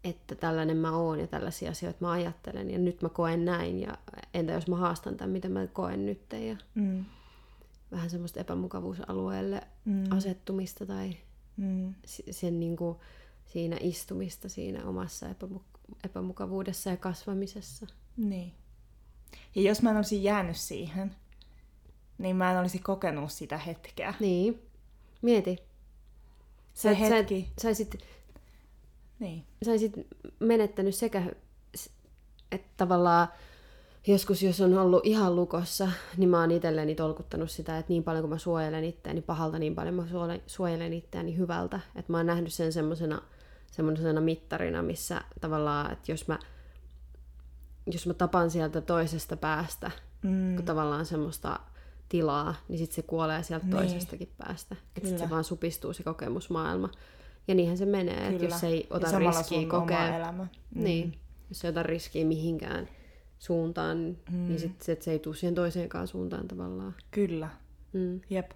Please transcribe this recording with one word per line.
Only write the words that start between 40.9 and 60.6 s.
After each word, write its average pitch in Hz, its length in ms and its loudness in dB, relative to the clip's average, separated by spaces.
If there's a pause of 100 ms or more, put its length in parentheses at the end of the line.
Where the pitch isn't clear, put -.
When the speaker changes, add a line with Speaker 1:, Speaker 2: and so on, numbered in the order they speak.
Speaker 1:
itseäni 170 440 -4
hyvältä. 175 420 -2 (160)
Että 170 160 -8
mä 165 60 2
oon 165 80 2
nähnyt 170 280 0
sen 160 200 0
semmosena, 160 480 -2 (500)
semmosena 156 500 2
mittarina, 165 600 0
missä 170 400 -4 (200)
tavallaan, 151 520 0
että - 180 -6
jos - 160 -4
mä, 156 120 0 (1500)
jos 170 140 -4
mä 175 60 0
tapan 175 380 4
sieltä 160 300 0
toisesta 165 560 0
päästä, 156 540 -2 (300)
Speaker 2:
Mm. 185 340 2
Speaker 1:
kun 175 100 -2
tavallaan 156 400 0
semmoista 156 540 -4 (500)
tilaa, 156 460 2 (120)
niin 170 120 -4
sit 160 120 -2
se 160 100 -4
kuolee 160 420 0
sieltä 165 220 -4
Speaker 2:
Niin. 185 120 2
Speaker 1:
toisestakin 180 600 -2
päästä. - 380 -10 (200)
Et 185 80 -8
sit 185 100 -2
Speaker 2:
Kyllä. 175 120 -2
Speaker 1:
se 165 40 -2
vaan 160 140 2
supistuu - 500 -4
se - 100 -10
kokemusmaailma. 165 880 -2 (580)
Ja 190 80 4
niinhän 175 220 6
se 196 80 2
menee, 190 420 2
että 185 120 0
Speaker 2:
Kyllä. 170 160 2
Speaker 1:
jos 170 80 0
ei 165 160 2 (100)
Speaker 2:
Ja - 60 -4
Speaker 1:
ota 170 140 2
Speaker 2:
samalla 175 300 6
Speaker 1:
riskiä 165 220 0
Speaker 2:
sun 165 100 0
oma 175 100 4
Speaker 1:
kokea, 165 360 2
Speaker 2:
elämä. 175 300 -4 (280)